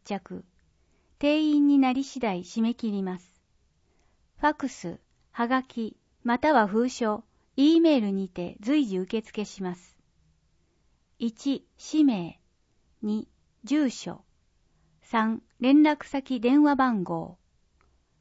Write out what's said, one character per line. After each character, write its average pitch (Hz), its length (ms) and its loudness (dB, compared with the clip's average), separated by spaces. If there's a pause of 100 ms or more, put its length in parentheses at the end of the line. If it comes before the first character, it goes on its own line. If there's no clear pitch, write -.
着。 185 400 -10 (760)
定 294 240 2
員 294 240 2
に 285 120 4
な 254 140 4
り 269 120 -4
次 269 160 -12
第 190 220 -4
締 226 200 -6
め 233 120 0
切 226 160 -6
り 202 120 -4
ま 185 160 -6
す。 - 220 -20 (960)
フ 294 100 -4
ァ 302 80 0
ク 285 140 -6
ス、 - 320 -12 (320)
は 233 160 -4
が 262 140 -2
き、 226 340 -10 (260)
ま 240 160 -2
た 302 140 2
は 226 140 4
封 220 220 0
書、 214 360 -4 (320)
E 311 240 4
メ 311 160 4
ー 247 60 2
ル 202 80 -2
に 196 180 -4
て - 320 -12
随 277 240 0
時 190 140 -4
受 202 240 -6
付 214 220 -10
し - 180 -14
ま 180 120 -6
す。 - 220 -20 (1200)
一、 233 480 -6 (120)
氏 311 260 0
名。 196 340 -2 (640)
二、 214 260 -6 (380)
住 285 240 0
所。 - 360 -10 (800)
三、 220 400 -2 (180)
連 277 220 6
絡 302 220 2
先 269 360 -6
電 262 220 4
話 285 140 4
番 240 280 0
号。 170 340 -8 (840)